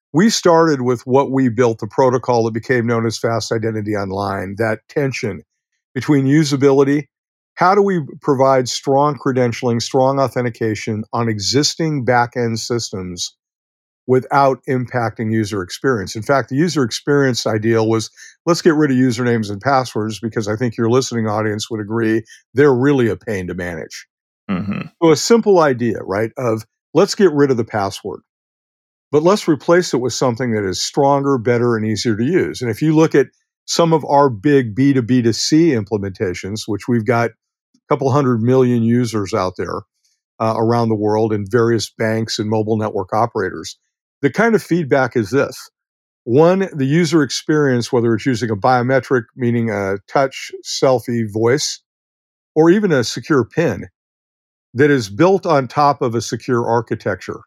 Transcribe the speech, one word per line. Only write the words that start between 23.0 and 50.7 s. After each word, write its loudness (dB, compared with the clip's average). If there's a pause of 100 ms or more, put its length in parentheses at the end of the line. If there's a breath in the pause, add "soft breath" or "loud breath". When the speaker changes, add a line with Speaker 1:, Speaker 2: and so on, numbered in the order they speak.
Speaker 1:
a -4
pain -8
to -6
manage. -10 (420)
Speaker 2:
Mm-hmm. -6 (160)
Speaker 1:
So 6
a 4
simple 2
idea, 0
right, -4
of, -4 (300)
"Let's 2
get 4
rid 4
of 0
the -2
password, -6 (920)
but 2
let's 2
replace 2
it 2
with -4
something -2
that -2
is -4
stronger, 0
better, 0
and -2
easier -2
to -2
use." -2
And -4
if -8
you 2
look 4
at 4 (380)
some 0
of 2
our 4
big 0
B 4
two 0
B 2
to 2
C 2
implementations, -4
which -6
we've 0
got 0
a -10
couple 2
hundred 2
million 4
users 0
out -2
there, -6 (580)
uh, 0
around 0
the 0
world 0
in -4
various 0
banks -4
and -4
mobile 0
network -4
operators, -4 (460)
the 2
kind 2
of 0
feedback 0
is -2
this. -4 (540)
One, 2
the -2
user 2
experience, 0
whether 2
it's -4
using -2
a -2
biometric, 0 (100)
meaning -2
a -4
touch, -2 (140)
selfie, -2